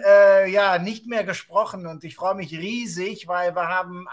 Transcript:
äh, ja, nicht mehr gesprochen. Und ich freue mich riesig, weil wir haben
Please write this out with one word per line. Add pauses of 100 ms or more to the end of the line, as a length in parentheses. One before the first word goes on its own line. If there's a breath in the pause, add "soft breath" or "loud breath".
äh,
ja,
nicht
mehr
gesprochen.
Und
ich
freue
mich
riesig,
weil
wir
haben